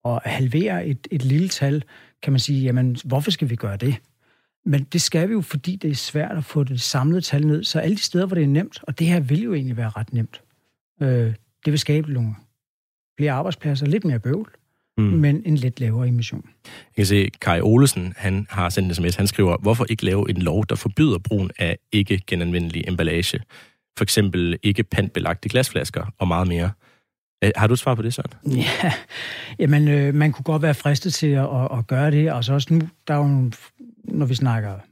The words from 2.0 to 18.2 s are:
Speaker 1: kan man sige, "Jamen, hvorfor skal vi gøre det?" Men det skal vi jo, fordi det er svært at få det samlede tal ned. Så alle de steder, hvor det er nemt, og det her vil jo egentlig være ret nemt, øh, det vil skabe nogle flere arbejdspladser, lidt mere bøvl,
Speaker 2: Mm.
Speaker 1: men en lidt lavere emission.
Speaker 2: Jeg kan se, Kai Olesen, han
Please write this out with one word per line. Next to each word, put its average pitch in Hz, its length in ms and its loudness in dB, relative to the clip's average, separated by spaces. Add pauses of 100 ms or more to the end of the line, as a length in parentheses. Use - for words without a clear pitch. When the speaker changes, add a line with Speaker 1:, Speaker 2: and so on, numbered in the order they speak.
Speaker 1:
kan 139 100 0
man 131 60 4
sige, 139 220 0
"Jamen, 127 440 2
hvorfor 143 260 -2
skal - 180 -2
vi 117 60 -2
gøre 104 220 -6
det?" 120 180 0 (720)
Men 143 180 2
det 165 180 -2
skal 165 260 0
vi 220 60 0
jo, 214 80 0
fordi 165 340 -6
det 170 160 -2
er 139 40 -2
svært - 420 -4
at 151 60 -2
få 143 200 0
det 127 180 -2
samlede 151 400 2
tal 151 260 0
ned. 151 160 2
Så - 160 -2
alle 196 160 2
de 202 60 -6
steder, 180 240 0
hvor 185 100 -4
det 165 80 4
er 143 40 4
nemt, 147 360 0
og - 160 -8
det 165 80 4
her 175 120 4
vil 147 240 0
jo 233 100 -2
egentlig 131 240 -2
være 117 120 -2
ret 107 240 -6
nemt, 113 280 -4 (600)
øh, 143 60 2 (580)
det 151 60 2
vil 147 80 2
skabe 151 340 0
nogle 113 220 -2 (840)
flere 147 140 0
arbejdspladser, 143 540 -2
lidt 190 200 0
mere 131 140 0
bøvl, 156 300 -4 (480)
Speaker 2:
Mm. 110 60 2
Speaker 1:
men 147 420 4
en 156 100 2
lidt 127 240 -2
lavere 120 280 0
emission. 120 360 -2 (220)
Speaker 2:
Jeg - 300 -20
kan 101 100 2
se, 98 240 2 (120)
Kai 87 200 2
Olesen, 110 560 4
han 98 320 -2